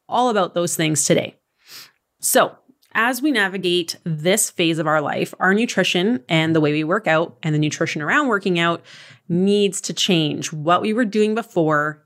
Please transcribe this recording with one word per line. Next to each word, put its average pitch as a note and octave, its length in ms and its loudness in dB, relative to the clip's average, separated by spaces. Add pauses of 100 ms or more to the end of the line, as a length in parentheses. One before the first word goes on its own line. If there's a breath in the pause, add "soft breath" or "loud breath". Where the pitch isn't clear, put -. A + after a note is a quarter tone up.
all B3 220 0
about G3+ 240 0
those F3 220 -2
things D#3 280 0
today. - 320 0 (840 loud breath)
So - 360 0 (360)
as A#3+ 280 -2
we D4+ 100 0
navigate F3+ 720 -2
this E3 460 0
phase E3 300 0
of D#3+ 80 -2
our D#3 140 2
life, - 380 -4
our F#3 140 2
nutrition G#3 720 0
and D#3+ 280 2
the D#3 60 4
way D3+ 100 2
we D3+ 120 -2
work F3+ 240 -2
out D#3+ 360 0
and D#3 100 -2
the D3+ 60 2
nutrition D3+ 420 -2
around C4 260 0
working G3 320 0
out E3+ 240 -2 (460 loud breath)
needs G3 520 2
to - 120 -8
change. D#3 600 0
What D#3+ 280 0
we G#3+ 120 -2
were A#3+ 120 0
doing G#3+ 300 0
before D#3 720 -2